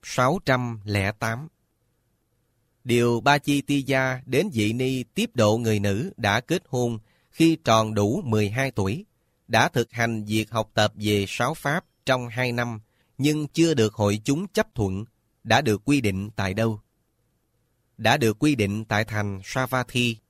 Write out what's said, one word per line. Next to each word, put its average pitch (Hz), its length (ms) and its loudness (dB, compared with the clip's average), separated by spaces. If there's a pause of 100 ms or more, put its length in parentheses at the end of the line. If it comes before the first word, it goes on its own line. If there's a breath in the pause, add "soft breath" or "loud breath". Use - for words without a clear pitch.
Sáu 135 420 0
trăm 123 400 -2
lẻ 101 260 -2
tám. 117 360 -6 (1400)
Điều 120 380 2
Ba 143 160 4
Chi 143 240 0
Ti 143 200 0
Gia 131 440 -2
đến 143 280 0
vị 110 200 0
ni 127 300 -2
tiếp 226 300 -4
độ 110 240 4
người 113 220 2
nữ 101 380 -2
đã 107 240 0
kết 175 260 -2
hôn 120 320 -2 (300)
khi 165 340 2
tròn 110 300 4
đủ 107 320 2
mười 107 240 2
hai 131 220 -2
tuổi, 110 340 -4 (420)
đã 113 220 2
thực 120 220 -2
hành 113 340 -4
việc 107 260 -2
học 113 220 -4
tập 107 220 2
về 104 320 0
sáu 127 260 -4
pháp 151 320 -6 (200)
trong 127 220 -2
hai 120 240 -4
năm, 117 300 -6 (360)
nhưng 151 300 0
chưa 165 260 2
được 110 200 2
hội 104 300 0
chúng 160 240 -2
chấp - 280 -2
thuận, 101 300 -4 (380)
đã 117 180 4
được 107 240 0
quy 143 160 2
định 101 340 -2
tại 95 180 -4
đâu? 110 260 -2 (1160)
Đã 120 200 2
được 110 220 2
quy 147 160 2
định 104 300 -2
tại 107 200 0
thành 104 380 -6
Savatthi. 123 760 -4 (120)